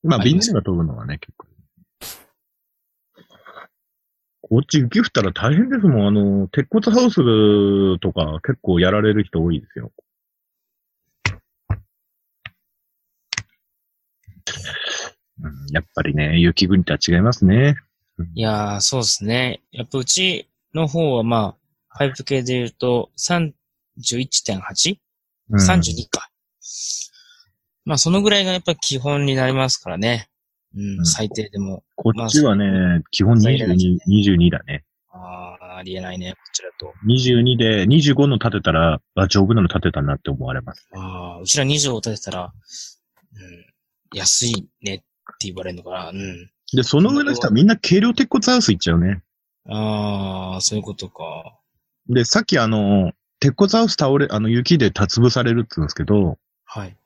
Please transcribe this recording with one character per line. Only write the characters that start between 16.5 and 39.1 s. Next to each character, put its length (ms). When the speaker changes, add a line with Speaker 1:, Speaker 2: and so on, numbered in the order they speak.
Speaker 1:
国 180
と 80
は 120
違 80
い 80
ま 120
す 120
ね。 300
う 60
ん。 100
Speaker 2:
い 80
や 360
ー、 20
そ 200
う 20
で 20
す 220
ね。 360
や 120
っ 40
ぱ 100
う 80
ち 440
の 140
方 300
は 60
ま 340
あ、 60
パ 80
イ 80
プ 100
系 180
で 120
言 140
う 40
と、 460
三 360
十 220
一 240
点 160
八？ 420
Speaker 1:
う 80
ん。 20
Speaker 2:
三 220
十 100
二 160
か。 220
ま 120
あ、 20
そ 140
の 100
ぐ 80
ら 100
い 60
が 80
や 60
っ 40
ぱ 120
基 220
本 280
に 100
な 100
り 80
ま 160
す 80
か 120
ら 80
ね。 320
う 40
ん、 200
Speaker 1:
う 20
ん。 40
Speaker 2:
最 240
低 200
で 100
も。 240
Speaker 1:
こ 220
っ 120
ち 120
は 140
ね、 160
Speaker 2:
ま 240
あ、 60
Speaker 1:
基 120
本 140
二 60
十 80
二、 80
Speaker 2:
最 80
大 20
だ 60
け。 40
Speaker 1:
二 160
十 140
二 120
だ 140
ね。 220
Speaker 2:
あ 500
ー、 140
あ 80
り 120
え 60
な 120
い 40
ね、 160
こ 60
ち 100
ら 60
と。 140
Speaker 1:
二 140
十 220
二 160
で、 280
二 160
十 120
五 140
の 120
建 120
て 100
た 100
ら、 300